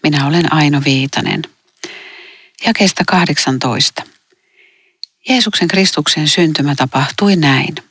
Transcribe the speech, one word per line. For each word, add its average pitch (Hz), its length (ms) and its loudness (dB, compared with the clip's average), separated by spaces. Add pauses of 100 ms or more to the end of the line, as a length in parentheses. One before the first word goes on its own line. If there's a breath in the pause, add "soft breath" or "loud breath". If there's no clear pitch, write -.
Minä 147 240 2
olen 160 260 2
Aino 147 320 2
Viitanen. 135 580 -2 (1200 loud breath)
Jakeesta 202 400 0
kahdeksantoista. 135 960 0 (1300 soft breath)
Jeesuksen 233 400 0
Kristuksen 160 600 0
syntymä 147 460 2
tapahtui 139 640 0
näin. 139 380 2 (160)